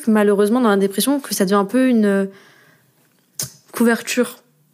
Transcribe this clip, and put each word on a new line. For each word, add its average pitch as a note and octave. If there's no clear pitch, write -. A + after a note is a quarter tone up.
malheureusement, G#3
dans A3+
la G3+
dépression, G3+
que -
ça G#3+
devient F#3+
un G3+
peu B3+
une, A3
euh, G3
couverture A#3